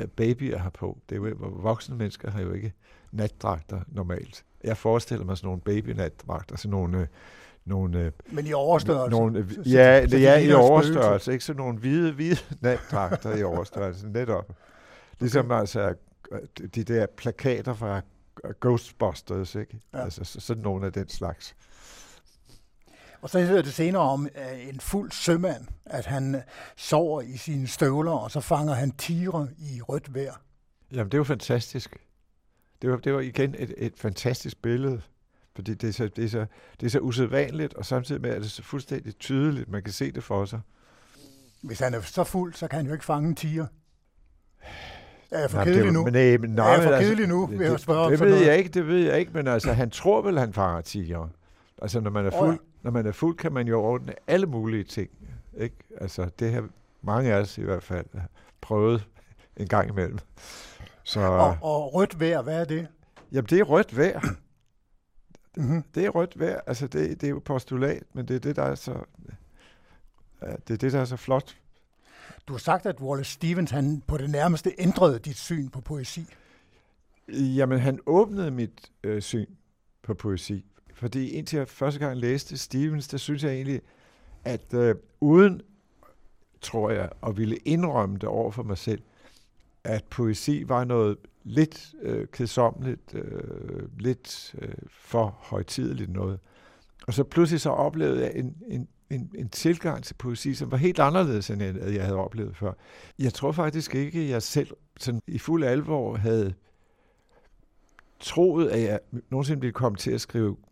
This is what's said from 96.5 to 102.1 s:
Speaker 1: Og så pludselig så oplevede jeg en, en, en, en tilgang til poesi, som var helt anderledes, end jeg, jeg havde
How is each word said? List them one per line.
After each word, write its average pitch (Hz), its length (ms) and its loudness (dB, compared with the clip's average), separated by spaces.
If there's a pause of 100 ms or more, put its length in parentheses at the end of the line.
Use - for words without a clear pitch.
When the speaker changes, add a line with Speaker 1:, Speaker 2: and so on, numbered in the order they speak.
Speaker 1:
Og 120 60 -4
så 131 100 2
pludselig 170 380 2
så 151 80 -2
oplevede 143 520 0
jeg 127 140 -2
en, 127 200 -6 (120)
en, 127 200 -6 (220)
en, 127 260 -8
en 120 140 -8
tilgang 165 540 -2
til - 100 -14
poesi, 127 400 -6
som 123 180 -8
var 127 60 0
helt 175 220 2
anderledes, 143 500 2
end 101 140 -4
jeg, 95 120 -4 (180)
jeg 95 100 -2
havde 95 140 -2